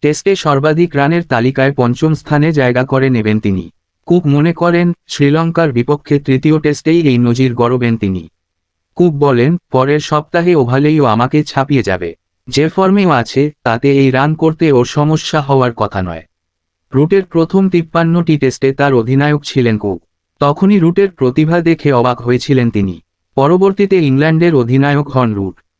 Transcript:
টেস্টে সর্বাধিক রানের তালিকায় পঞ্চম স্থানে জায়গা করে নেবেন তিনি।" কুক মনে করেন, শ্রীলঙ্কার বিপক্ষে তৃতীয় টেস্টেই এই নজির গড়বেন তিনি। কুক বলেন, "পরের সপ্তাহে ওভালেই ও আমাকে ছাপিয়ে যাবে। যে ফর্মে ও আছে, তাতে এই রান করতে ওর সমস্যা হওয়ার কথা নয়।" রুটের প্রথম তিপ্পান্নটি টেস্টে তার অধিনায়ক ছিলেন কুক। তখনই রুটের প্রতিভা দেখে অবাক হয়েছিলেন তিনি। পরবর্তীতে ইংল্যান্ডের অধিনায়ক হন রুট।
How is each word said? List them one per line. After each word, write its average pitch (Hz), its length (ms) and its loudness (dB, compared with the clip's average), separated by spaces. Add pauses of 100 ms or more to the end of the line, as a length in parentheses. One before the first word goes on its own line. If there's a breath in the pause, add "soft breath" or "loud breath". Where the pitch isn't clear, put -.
টেস্টে 156 340 -2
সর্বাধিক 156 600 0
রানের 156 280 0
তালিকায় 135 500 0
পঞ্চম 131 400 0
স্থানে 151 380 0
জায়গা 127 320 0
করে 135 260 0
নেবেন 107 300 0
তিনি।" 92 300 -4 (360)
কুক 175 200 0
মনে 147 280 2
করেন, 175 400 0 (140)
শ্রীলঙ্কার 160 640 0
বিপক্ষে 143 480 -2
তৃতীয় 143 400 0
টেস্টেই 151 420 -2
এই 135 160 2
নজির 120 380 0
গড়বেন 120 420 0
তিনি। 92 320 -4 (680)
কুক 175 180 2
বলেন, 143 440 0 (140)
"পরের 139 280 0
সপ্তাহে 170 560 -2
ওভালেই 143 440 2
ও 143 60 2
আমাকে 123 380 0
ছাপিয়ে 135 400 -2
যাবে। 90 320 -4 (320)
যে 143 220 0
ফর্মে 190 360 2
ও 180 40 2
আছে, 139 420 0 (120)
তাতে 120 280 0
এই 139 200 2
রান 139 240 0
করতে 160 360 0
ওর 123 140 2
সমস্যা 151 560 -2
হওয়ার 135 320 0
কথা 104 280 -4
নয়।" 85 220 -8 (720)
রুটের 175 280 2
প্রথম 185 460 0
তিপ্পান্নটি 165 680 0
টেস্টে 135 360 -2
তার 143 200 0
অধিনায়ক 139 520 0
ছিলেন 117 320 0
কুক। 101 260 -6 (360)
তখনই 190 400 2
রুটের 180 320 2
প্রতিভা 156 500 0
দেখে 160 320 0
অবাক 123 280 0
হয়েছিলেন 123 480 0
তিনি। 98 320 -4 (340)
পরবর্তীতে 190 640 2
ইংল্যান্ডের 160 580 2
অধিনায়ক 139 540 0
হন 127 240 -2
রুট। 98 260 -6 (200)